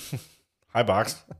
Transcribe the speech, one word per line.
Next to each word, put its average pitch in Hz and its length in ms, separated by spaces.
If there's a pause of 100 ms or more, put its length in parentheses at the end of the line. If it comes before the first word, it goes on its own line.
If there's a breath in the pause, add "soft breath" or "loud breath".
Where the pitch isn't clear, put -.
(200)
<laughs> - 540
"Hi, 117 80
Box." 104 400 (180)